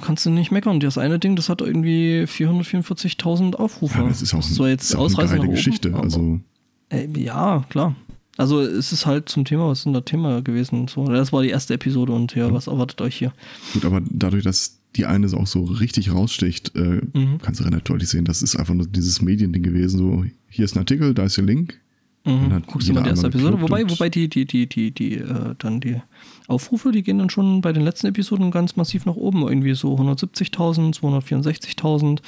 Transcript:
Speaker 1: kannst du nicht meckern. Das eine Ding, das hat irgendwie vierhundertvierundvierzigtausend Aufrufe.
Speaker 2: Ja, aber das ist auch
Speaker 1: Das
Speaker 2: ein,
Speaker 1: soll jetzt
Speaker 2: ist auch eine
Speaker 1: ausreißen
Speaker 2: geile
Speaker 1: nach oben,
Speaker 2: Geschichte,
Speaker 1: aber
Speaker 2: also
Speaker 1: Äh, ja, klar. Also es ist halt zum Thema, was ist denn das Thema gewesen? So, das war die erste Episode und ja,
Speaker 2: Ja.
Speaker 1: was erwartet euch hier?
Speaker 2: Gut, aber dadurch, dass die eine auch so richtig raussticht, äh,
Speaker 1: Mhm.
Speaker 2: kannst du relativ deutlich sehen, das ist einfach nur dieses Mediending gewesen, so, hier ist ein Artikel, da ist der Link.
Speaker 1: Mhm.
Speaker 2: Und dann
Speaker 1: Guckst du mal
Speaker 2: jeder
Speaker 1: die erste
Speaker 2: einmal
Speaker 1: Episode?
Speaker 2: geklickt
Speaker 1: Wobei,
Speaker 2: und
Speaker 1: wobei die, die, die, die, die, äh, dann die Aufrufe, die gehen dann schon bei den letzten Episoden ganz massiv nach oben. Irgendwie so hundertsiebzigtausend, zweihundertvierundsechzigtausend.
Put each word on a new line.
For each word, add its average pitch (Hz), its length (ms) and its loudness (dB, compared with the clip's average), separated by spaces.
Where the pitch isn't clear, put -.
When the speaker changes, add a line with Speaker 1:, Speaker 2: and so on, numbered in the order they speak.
Speaker 1:
kannst 156 220 -2
du 165 60 4
nicht 170 200 2
meckern. 196 280 2
Das 139 180 0
eine 147 220 0
Ding, 190 160 2
das 170 140 0
hat 175 120 -2
irgendwie 165 640 2
vierhundertvierundvierzigtausend 175 1300 0
Aufrufe. 170 360 -2
Speaker 2:
Ja, 117 60 2
aber 120 80 2
das - 140 -2
ist - 100 -2
auch 82 60 0
Speaker 1:
Das 80 100 -2
Speaker 2:
ein, 82 60 0
Speaker 1:
soll 131 140 2
jetzt 131 200 0
Speaker 2:
ist - 60 0
auch - 40 0
eine - 60 2
Speaker 1:
ausreißen 92 240 2
Speaker 2:
geile 90 120 2
Speaker 1:
nach 92 60 2
oben, 90 80 2
Speaker 2:
Geschichte, - 380 0
Speaker 1:
aber 82 100 0
Speaker 2:
also 82 360 0
Speaker 1:
Äh, 139 180 -4
ja, 151 500 0
klar. 143 260 0
Also 143 240 2
es 120 300 -2
ist - 140 -4
halt 147 240 0
zum 139 160 0
Thema, 160 240 0
was 135 100 0
ist - 60 -12
denn 143 80 2
das 123 120 -2
Thema 151 360 0
gewesen? 123 460 -2
So, 139 180 -4
das 131 260 2
war 135 120 2
die 131 60 2
erste 123 260 -2
Episode 127 380 0
und 120 200 0
ja, - 140 0
Speaker 2:
Ja. - 60 2
Speaker 1:
was - 140 -2
erwartet 127 340 -2
euch - 160 -4
hier? 127 160 -2
Speaker 2:
Gut, - 120 0
aber 92 240 2
dadurch, 98 340 0
dass - 360 -2
die - 100 0
eine 101 220 2
auch 98 80 0
so 92 200 -2
richtig 101 460 0
raussticht, 92 640 0
äh, 87 260 2
Speaker 1:
Mhm. 135 300 0
Speaker 2:
kannst - 160 -4
du - 60 -2
relativ 85 180 0
deutlich 87 260 -2
sehen, 85 160 0
das 85 160 -2
ist - 140 -2
einfach 85 180 -2
nur 87 140 0
dieses 90 340 0
Mediending 92 400 2
gewesen, 90 380 0
so, 92 260 2
hier - 180 0
ist - 100 -4
ein - 40 0
Artikel, 139 340 0
da 101 120 0
ist 98 120 0
der 98 60 2
Link. 143 360 0
Speaker 1:
Mhm. 135 60 2
Speaker 2:
Und 90 40 2
dann 90 140 0
Speaker 1:
Guckst - 260 -4
du 92 40 4
mal 87 60 2
Speaker 2:
jeder 82 40 0
Speaker 1:
die - 60 0
erste 87 180 2
Speaker 2:
einmal 123 120 0
Speaker 1:
Episode? 151 180 4
Speaker 2:
geklickt 160 140 0
Speaker 1:
Wobei, 220 120 2
Speaker 2:
und 185 80 0
Speaker 1:
wobei 170 180 0
die, 170 200 0
die, 135 160 0
die, 123 220 0
die, 110 240 -2
die, 110 240 -4
äh, 120 440 -6
dann 117 200 -4
die 120 220 -4
Aufrufe, 220 440 -2
die 208 120 2
gehen 196 160 0
dann 185 100 2
schon 190 320 2
bei 170 120 0
den 151 100 2
letzten 170 240 0
Episoden 190 440 0
ganz 175 240 0
massiv - 300 -2
nach 170 100 0
oben. 190 280 0
Irgendwie 135 320 2
so 135 220 0
hundertsiebzigtausend, 160 960 0
zweihundertvierundsechzigtausend. 147 1300 0